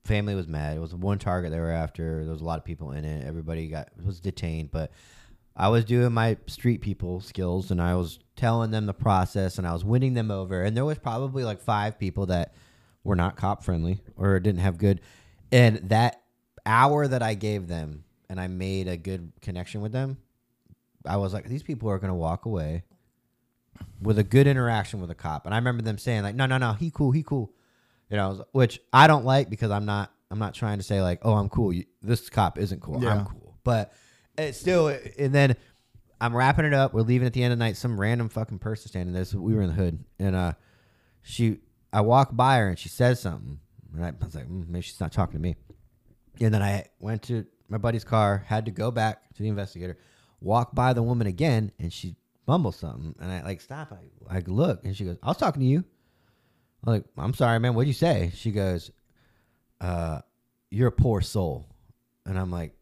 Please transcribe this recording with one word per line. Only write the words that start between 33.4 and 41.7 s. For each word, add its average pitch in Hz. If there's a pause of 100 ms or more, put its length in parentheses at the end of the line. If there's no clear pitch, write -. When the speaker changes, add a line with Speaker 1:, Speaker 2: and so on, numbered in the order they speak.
Speaker 1:
But 113 (440)
it's 151
still, 175
and 135
then 139 (680)
I'm 117
wrapping 135
it 147
up. 135
We're 113
leaving 123
at 117
the 123
end 123
of 117
the 113
night. 107
Some 113
random 117
fucking 110
person 107
standing 90
there. 92
So 98
we 110
were 107
in 92
the 82
hood, 87 (140)
and, 98
uh, 90 (680)
she, - (320)